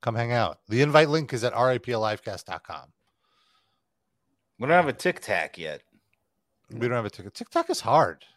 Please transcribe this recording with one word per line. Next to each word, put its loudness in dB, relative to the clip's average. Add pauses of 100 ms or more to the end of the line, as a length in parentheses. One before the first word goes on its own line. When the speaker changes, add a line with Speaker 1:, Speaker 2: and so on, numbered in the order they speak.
Speaker 1:
Come -4
hang -2
out. 0
The 2
invite 6
link -2
is -4
at 0
R 4
I 0
P -8
alivecast -4
dot -12
com. -14 (1700)
Speaker 2:
We -6
don't 4
have 4
a -2
Tic -2
Tac -4
yet. -10 (880)
Speaker 1:
We -10
don't -2
have -2
a -6
Tic-, -16
TikTok -4
is -4
hard. 2 (120)